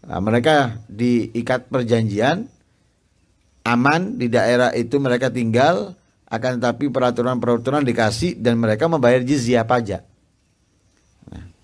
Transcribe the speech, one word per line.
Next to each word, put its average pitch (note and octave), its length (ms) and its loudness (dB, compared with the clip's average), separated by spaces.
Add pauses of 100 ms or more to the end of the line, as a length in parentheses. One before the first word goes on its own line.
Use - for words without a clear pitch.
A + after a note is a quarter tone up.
Nah, - 200 -8
mereka A#2+ 680 0
diikat A#2+ 800 -2
perjanjian, A#2 800 0 (1160)
aman C#3+ 520 0
di B2 160 -4
daerah A#2+ 400 2
itu A#2+ 240 -2
mereka B2+ 320 0
tinggal, C3+ 640 0 (380)
akan B2 260 -2
tetapi A#2+ 320 -2
peraturan-peraturan B2 960 0
dikasih A#2 560 -2
dan A#2 160 2
mereka A2+ 320 0
membayar B2+ 320 4
jizyah, B2 480 0
pajak. A2+ 320 0 (1300)
Nah. - 180 -18 (180)